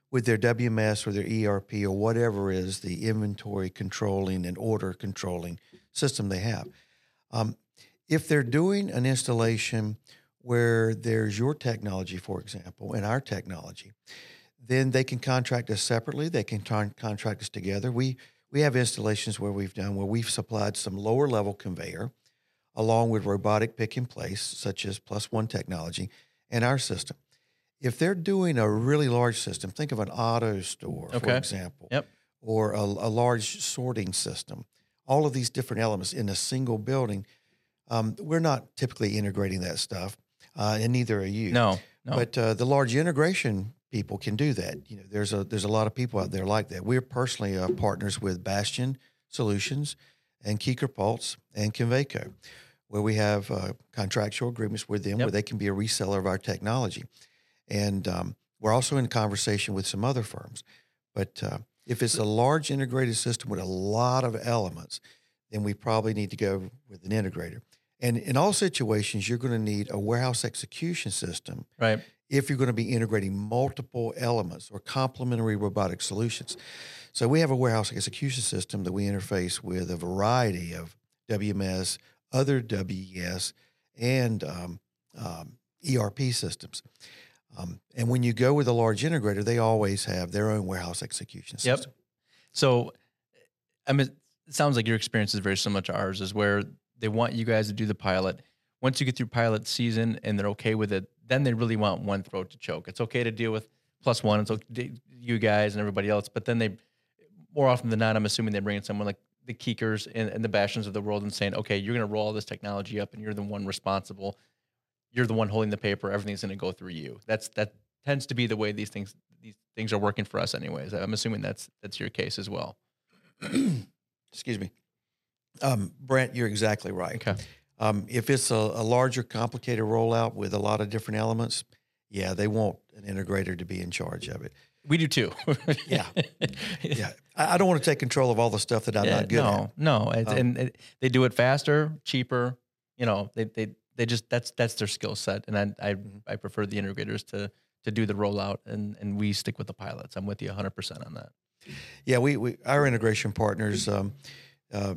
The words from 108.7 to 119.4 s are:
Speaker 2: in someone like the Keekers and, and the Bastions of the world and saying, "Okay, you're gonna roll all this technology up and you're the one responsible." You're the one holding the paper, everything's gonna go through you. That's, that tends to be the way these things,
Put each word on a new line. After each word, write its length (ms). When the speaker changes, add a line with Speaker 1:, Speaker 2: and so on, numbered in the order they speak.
Speaker 2:
in 60
someone 220
like 140
the 80
Keekers 540
and, 220
and 140
the 60
Bastions 380
of 60
the 80
world 220
and 100
saying, 220
"Okay, 220
you're 160
gonna 120
roll 220
all 60
this 120
technology 540
up 140
and 80
you're 120
the 100
one 220
responsible." 720
You're 140
the 60
one 140
holding 220
the 80
paper, 340
everything's 300
gonna 160
go 160
through 180
you. 340
That's, 240
that 240
tends 220
to 100
be 120
the 100
way 160
these 160
things, 260